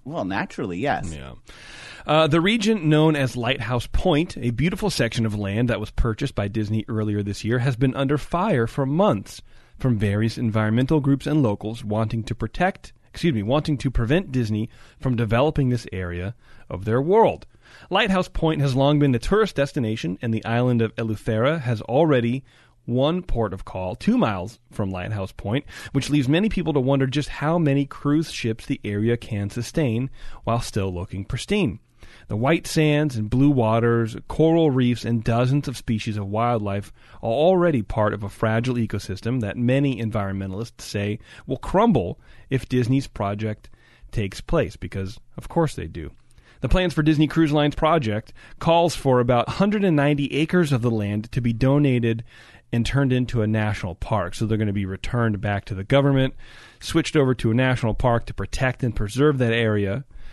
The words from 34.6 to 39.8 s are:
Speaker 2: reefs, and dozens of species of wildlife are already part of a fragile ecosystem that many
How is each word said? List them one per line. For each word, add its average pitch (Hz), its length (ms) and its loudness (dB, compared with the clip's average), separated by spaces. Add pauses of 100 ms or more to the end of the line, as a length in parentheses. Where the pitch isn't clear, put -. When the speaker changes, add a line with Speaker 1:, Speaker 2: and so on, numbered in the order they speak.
Speaker 2:
reefs, 123 340 2
and 117 180 0
dozens 127 460 0
of 127 80 -8
species 110 400 -4
of 104 100 -6
wildlife 104 640 -2 (300)
are 113 80 -4
already 160 520 4
part 107 320 0
of 104 100 -6
a 98 40 -8
fragile 117 480 0
ecosystem 113 640 -4
that 101 140 -4
many 127 460 2